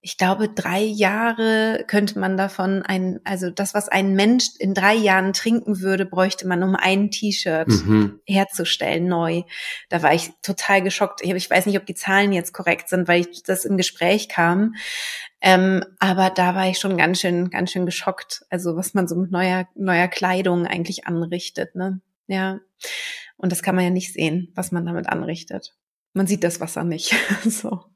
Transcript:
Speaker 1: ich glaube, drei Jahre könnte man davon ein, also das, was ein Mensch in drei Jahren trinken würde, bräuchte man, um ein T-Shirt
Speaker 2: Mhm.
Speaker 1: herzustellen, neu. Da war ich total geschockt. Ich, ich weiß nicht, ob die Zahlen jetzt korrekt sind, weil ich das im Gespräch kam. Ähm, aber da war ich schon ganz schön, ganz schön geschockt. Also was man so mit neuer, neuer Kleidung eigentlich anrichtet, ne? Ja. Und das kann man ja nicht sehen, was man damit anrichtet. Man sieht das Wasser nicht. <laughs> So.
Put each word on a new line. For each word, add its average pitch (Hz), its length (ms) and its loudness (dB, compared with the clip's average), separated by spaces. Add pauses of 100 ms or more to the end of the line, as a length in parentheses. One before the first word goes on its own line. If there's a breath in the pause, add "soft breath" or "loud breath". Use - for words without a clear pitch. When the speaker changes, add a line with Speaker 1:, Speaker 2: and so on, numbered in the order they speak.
Speaker 1:
ich - 160 -12
glaube, 196 320 0
drei 190 320 -2
Jahre 220 1040 0
könnte 208 320 0
man 190 180 0
davon 190 460 -2
ein, 185 400 -2
also 185 260 -4
das, 196 240 -4
was 208 160 -2
ein 196 240 2
Mensch 226 320 4 (140)
in 196 160 0
drei 196 180 4
Jahren 196 400 4
trinken 214 480 0
würde, 190 240 0
bräuchte 185 420 0
man, 180 140 2
um 190 140 2
ein 196 340 2
T-Shirt 175 580 -2
Speaker 2:
Mhm. 104 560 4
Speaker 1:
herzustellen, 180 840 0
neu. 170 340 0 (480 loud breath)
Da 170 140 -2
war 151 100 6
ich 165 160 0 (140)
total 196 400 2
geschockt. 190 400 -2
Ich, 180 80 -2
ich 185 180 -4
weiß 185 160 2
nicht, 196 140 0
ob - 80 -8
die 185 80 -10
Zahlen 196 360 2
jetzt 175 220 -2
korrekt - 340 -2
sind, 185 200 0
weil 175 140 6
ich 175 200 -6
das 185 240 -4
im 202 100 0
Gespräch 185 540 0
kam. 185 460 2 (680 loud breath)
Ähm, 185 420 4 (160)
aber 190 300 4
da 180 240 2
war 190 140 0
ich 185 120 -2
schon 190 180 -2
ganz 170 240 2
schön, 175 280 0
ganz 180 220 -2
schön 180 140 -2
geschockt. - 640 -6
Also 175 260 -4
was 185 180 -6
man 185 140 2
so 170 80 -4
mit 180 160 -2
neuer, 185 440 0
neuer 180 340 2
Kleidung 185 580 0
eigentlich 170 400 -6
anrichtet, 170 680 -6
ne? 190 260 -4 (260)
Ja. 190 320 -4 (760 loud breath)
Und 180 140 -2
das 175 120 -4
kann 190 120 0
man 185 100 2
ja 175 40 0
nicht 180 240 -2
sehen, 165 400 -2
was 185 180 -8
man 170 140 -2
damit 170 220 -4
anrichtet. - 680 -6 (380)
Man 190 140 0
sieht 196 160 0
das 170 160 -2
Wasser 160 240 -6
nicht. 170 320 -2 (160)
<laughs> - 140 -4
So. 214 400 -4 (100)